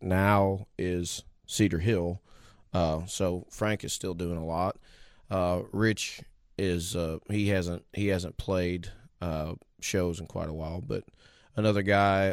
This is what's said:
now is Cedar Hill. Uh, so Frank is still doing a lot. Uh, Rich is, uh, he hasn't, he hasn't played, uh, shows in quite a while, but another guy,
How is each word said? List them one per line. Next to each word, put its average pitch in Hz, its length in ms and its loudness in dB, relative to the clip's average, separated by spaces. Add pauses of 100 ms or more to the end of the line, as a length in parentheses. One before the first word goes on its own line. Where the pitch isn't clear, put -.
now 98 680 4 (120)
is 90 440 -4 (240)
Cedar 85 320 2
Hill. 90 420 0 (520)
Uh, 82 340 2
so 90 440 -2
Frank 107 340 -2
is - 80 -6
still 92 220 -6
doing 85 240 -4
a 80 80 -6
lot. 87 300 -2 (520)
Uh, 90 340 0 (100)
Rich 107 500 0 (340)
is, 90 380 -2
uh, 80 240 -2 (100)
he 101 200 0
hasn't, 87 440 0
he 101 160 -2
hasn't 90 280 -2
played, 90 560 -2 (280)
uh, 80 340 -4 (260)
shows 90 400 0
in 82 60 -12
quite 82 220 -6
a 78 60 -8
while, 80 260 -6
but - 220 -6 (540)
another 107 260 4
guy, 98 500 6